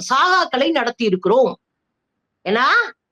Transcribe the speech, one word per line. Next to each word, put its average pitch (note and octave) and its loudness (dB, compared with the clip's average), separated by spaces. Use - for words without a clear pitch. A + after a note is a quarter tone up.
சாகாக்களை D#4 0
நடத்தி A#3+ -2
இருக்கிறோம். G3+ 2
ஏன்னா A3+ 0